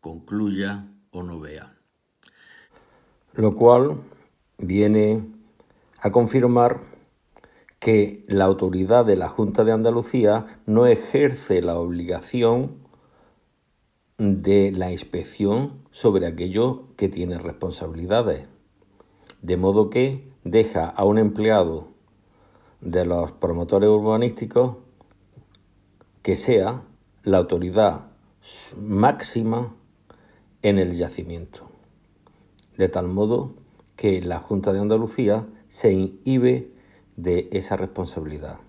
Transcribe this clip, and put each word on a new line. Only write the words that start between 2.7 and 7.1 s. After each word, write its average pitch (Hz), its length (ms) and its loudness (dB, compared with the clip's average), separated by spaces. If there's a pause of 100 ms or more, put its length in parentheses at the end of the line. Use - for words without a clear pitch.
Lo 110 220 2
cual 127 460 6 (560)
viene 107 680 2 (760)
a - 120 -2
confirmar 120 720 2 (1000)